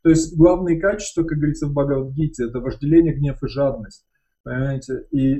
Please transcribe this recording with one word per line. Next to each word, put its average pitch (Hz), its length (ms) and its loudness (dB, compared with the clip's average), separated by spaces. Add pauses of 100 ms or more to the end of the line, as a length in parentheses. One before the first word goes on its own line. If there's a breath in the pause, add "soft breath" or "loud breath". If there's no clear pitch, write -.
То 165 80 6
есть 160 260 0
главные 180 420 4
качества, 196 440 -2
как 160 160 -2
говорится 147 280 -2
в 143 60 -4
Бхагавад-гите, 139 720 -2
это 117 140 -6
вожделение, 147 560 2
гнев 143 280 -4
и 127 40 -4
жадность. 127 580 -4 (380)
Понимаете? 131 680 -6
И 135 280 2